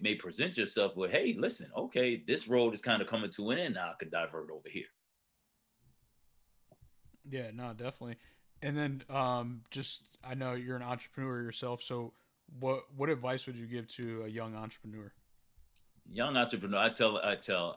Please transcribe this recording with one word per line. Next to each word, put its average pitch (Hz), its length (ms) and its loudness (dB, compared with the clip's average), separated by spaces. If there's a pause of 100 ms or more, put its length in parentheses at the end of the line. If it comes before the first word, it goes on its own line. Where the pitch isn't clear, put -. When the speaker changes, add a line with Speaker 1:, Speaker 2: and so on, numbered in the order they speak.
Speaker 1:
may 107 140 4
present 123 400 -2
yourself 101 400 2
with, 92 160 0
"Hey, 208 260 4
listen, - 380 -2
okay, 123 500 2
this 120 220 2
road 120 260 6
is 98 80 -8
kinda 110 220 4
coming 107 260 0
to 104 200 -2
an 139 80 2
end 160 160 0
now. 87 160 -2
I 82 80 -8
could 80 120 -10
divert 80 400 -2
over 78 180 -12
here." 78 180 -8 (2500)
Speaker 2:
Yeah, 127 240 -4
no, 120 200 -6
definitely. 120 440 -8 (460)
And 143 140 0
then, 139 340 0
um, 123 600 0
just, - 380 -8 (160)
I 127 100 -6
know 131 200 0
you're 123 220 -4
an 123 60 -4
entrepreneur 123 600 -2
yourself, 120 400 -4
so 120 300 -4 (480)
what, 131 240 2 (120)
what 139 140 2
advice 127 360 0
would 127 100 -6
you 117 100 -8
give 117 220 -4
to 113 360 -4
a 110 40 -6
young 113 260 -4
entrepreneur? 110 580 -10 (960)
Speaker 1:
Young 120 280 0
entrepreneur, 104 420 4
I 113 120 8
tell, 110 280 4
I 101 160 4
tell, 90 420 0